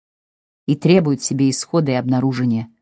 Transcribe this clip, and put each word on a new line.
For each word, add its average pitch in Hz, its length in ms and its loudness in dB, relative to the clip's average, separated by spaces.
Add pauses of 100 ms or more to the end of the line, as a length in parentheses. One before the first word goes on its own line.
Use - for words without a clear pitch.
(640)
и 151 100 0
требует 156 460 2
себе 135 280 0
исхода 143 420 -2
и 127 40 0
обнаружения 127 720 -2 (120)